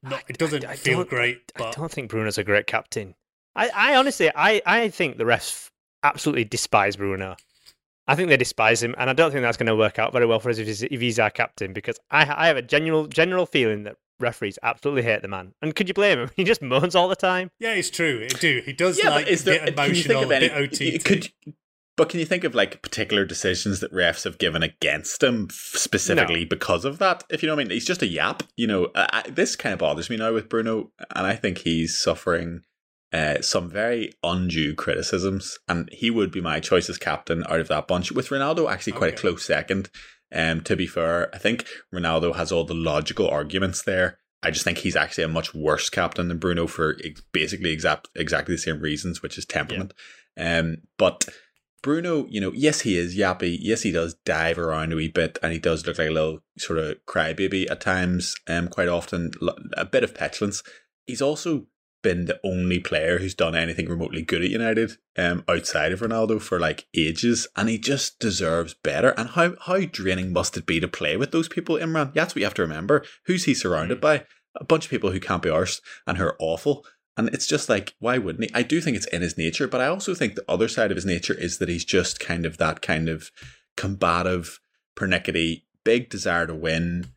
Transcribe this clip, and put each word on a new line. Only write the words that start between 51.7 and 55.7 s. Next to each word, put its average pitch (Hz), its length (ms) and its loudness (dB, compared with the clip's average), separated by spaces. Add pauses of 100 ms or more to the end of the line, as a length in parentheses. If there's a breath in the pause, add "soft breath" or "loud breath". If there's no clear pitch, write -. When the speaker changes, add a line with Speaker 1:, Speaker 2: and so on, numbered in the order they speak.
Speaker 3:
Bruno, 160 460 0
you 104 120 -4
know, 95 120 -2
yes, 147 280 2
he 95 160 2
is 87 180 -2
yappy. 92 460 0
Yes, 110 220 0
he 101 80 0
does 82 240 -2 (100)
dive 82 320 0
around 80 340 -2
a 82 40 -2
wee 80 120 -2
bit, 80 360 0
and 82 100 -2
he 80 60 -4
does 82 260 0